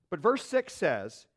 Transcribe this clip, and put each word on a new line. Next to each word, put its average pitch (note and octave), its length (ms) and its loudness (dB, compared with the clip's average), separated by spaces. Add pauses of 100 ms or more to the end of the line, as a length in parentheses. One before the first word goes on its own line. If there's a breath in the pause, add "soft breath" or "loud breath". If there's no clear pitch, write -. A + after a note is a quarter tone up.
(160)
But D3 60 -8
verse A#3+ 240 2
six B3+ 280 -2
says A2+ 640 -2